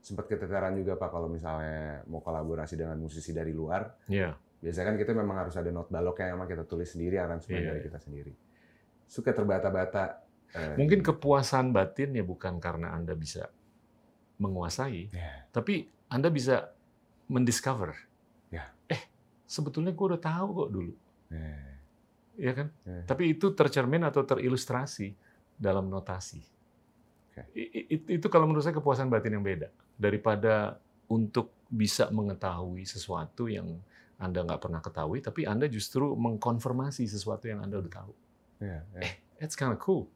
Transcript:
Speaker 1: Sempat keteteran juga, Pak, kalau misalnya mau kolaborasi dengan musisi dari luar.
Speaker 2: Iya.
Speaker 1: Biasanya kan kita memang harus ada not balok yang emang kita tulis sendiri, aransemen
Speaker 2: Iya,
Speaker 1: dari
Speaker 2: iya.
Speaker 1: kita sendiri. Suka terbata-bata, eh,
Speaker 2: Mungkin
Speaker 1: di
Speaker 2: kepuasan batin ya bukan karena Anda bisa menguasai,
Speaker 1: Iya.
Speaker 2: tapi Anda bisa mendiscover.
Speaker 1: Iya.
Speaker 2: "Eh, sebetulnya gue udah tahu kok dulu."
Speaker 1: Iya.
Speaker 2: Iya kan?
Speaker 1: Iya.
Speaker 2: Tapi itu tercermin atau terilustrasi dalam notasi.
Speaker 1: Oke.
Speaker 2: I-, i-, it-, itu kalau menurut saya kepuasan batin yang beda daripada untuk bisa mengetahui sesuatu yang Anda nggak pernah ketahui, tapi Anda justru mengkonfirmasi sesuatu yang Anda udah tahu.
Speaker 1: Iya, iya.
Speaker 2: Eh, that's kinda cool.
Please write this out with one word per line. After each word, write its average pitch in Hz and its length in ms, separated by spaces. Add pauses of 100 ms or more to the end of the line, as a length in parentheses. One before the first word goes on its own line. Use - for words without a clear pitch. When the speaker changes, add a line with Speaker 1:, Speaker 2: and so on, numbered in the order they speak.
Speaker 1:
Sempat 101 260
keteteran 95 480
juga, 95 220
Pak, 90 120
kalau 85 200
misalnya 78 760
mau 80 140
kolaborasi 80 560
dengan 80 240
musisi 80 320
dari 80 220
luar. 80 420 (120)
Speaker 2:
Iya. 95 280 (240)
Speaker 1:
Biasanya 85 280
kan 107 120
kita 104 160
memang 104 240
harus 90 160
ada 85 160
not 85 160
balok 87 320
yang 90 160
emang 90 160
kita 82 140
tulis 85 240
sendiri, 87 260
aransemen 87 440
Speaker 2:
Iya, 85 100
Speaker 1:
dari 80 120
Speaker 2:
iya. 73 60
Speaker 1:
kita 78 140
sendiri. 71 320 (760)
Suka - 240
terbata-bata, 95 920 (260)
eh, 78 240
Speaker 2:
Mungkin 151 240
Speaker 1:
di 180 80
Speaker 2:
kepuasan 139 640
batin 120 400
ya 117 140
bukan 90 340
karena 82 320
Anda 82 240
bisa 80 320 (920)
menguasai, 95 720
Speaker 1:
Iya. 80 400
Speaker 2:
tapi 156 380 (180)
Anda 139 240
bisa 131 400 (560)
mendiscover. 120 680 (560)
Speaker 1:
Iya. 80 220 (160)
Speaker 2:
"Eh, - 160 (420)
sebetulnya 156 480
gue 185 140
udah 170 160
tahu 165 240 (100)
kok 208 140
dulu." 95 220 (360)
Speaker 1:
Iya. 78 280 (840)
Speaker 2:
Iya 127 160
kan? 143 140 (180)
Speaker 1:
Iya. 90 180
Speaker 2:
Tapi 131 240
itu 160 220
tercermin 151 560
atau 139 160
terilustrasi 127 880 (400)
dalam 95 380
notasi. 92 480 (880)
Speaker 1:
Oke. - 140 (100)
Speaker 2:
I-, - 220
i-, 113 160
it-, 156 220
itu 170 160
kalau 160 180
menurut 151 160
saya 165 100
kepuasan 135 380
batin 110 260
yang 101 80
beda 90 240 (260)
daripada 104 840 (280)
untuk 113 440 (160)
bisa 107 420
mengetahui 92 760
sesuatu 98 640
yang 92 160 (500)
Anda 90 260
nggak 85 180
pernah 82 180
ketahui, 80 400
tapi 151 260
Anda 117 220
justru 131 480
mengkonfirmasi 120 880
sesuatu 104 420
yang 107 140
Anda 101 180
udah 90 140
tahu. 98 200 (460)
Speaker 1:
Iya, 92 220 (120)
iya. 90 100
Speaker 2:
Eh, 90 100 (240)
that's 156 180
kinda 127 220
cool. 160 400